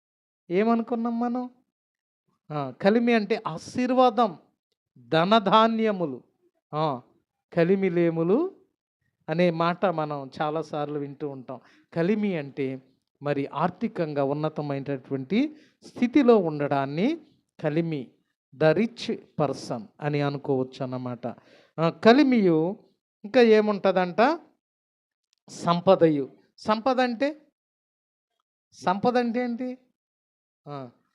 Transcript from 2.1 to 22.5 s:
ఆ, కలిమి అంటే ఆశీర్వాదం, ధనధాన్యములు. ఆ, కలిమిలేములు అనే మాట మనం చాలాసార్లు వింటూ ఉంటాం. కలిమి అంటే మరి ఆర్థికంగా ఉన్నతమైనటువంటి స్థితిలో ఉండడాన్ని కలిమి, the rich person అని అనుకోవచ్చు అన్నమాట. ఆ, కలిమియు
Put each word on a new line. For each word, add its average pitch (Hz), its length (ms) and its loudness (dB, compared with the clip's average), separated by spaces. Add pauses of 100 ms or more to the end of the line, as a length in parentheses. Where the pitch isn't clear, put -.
ఆ, 139 200 -6 (100)
కలిమి 233 300 4
అంటే 214 340 -2
ఆశీర్వాదం, 240 920 0 (640)
ధనధాన్యములు. 190 1200 2 (520)
ఆ, 147 260 -2 (520)
కలిమిలేములు 175 960 0 (800)
అనే 170 220 2
మాట 170 360 -2
మనం 147 440 -4 (120)
చాలాసార్లు 151 560 -6
వింటూ 143 300 -10
ఉంటాం. 131 320 -14 (340)
కలిమి 196 420 -2
అంటే 135 460 -8 (400)
మరి 139 320 -2
ఆర్థికంగా 151 680 -4
ఉన్నతమైనటువంటి 143 1300 -4 (300)
స్థితిలో 240 500 4
ఉండడాన్ని 151 800 -2 (460)
కలిమి, 156 420 -2 (500)
the 156 220 4
rich 226 320 -4
person 135 720 -6 (180)
అని 147 200 -2
అనుకోవచ్చు 135 640 -4
అన్నమాట. 127 440 -8 (540)
ఆ, 165 80 2
కలిమియు 208 880 4 (480)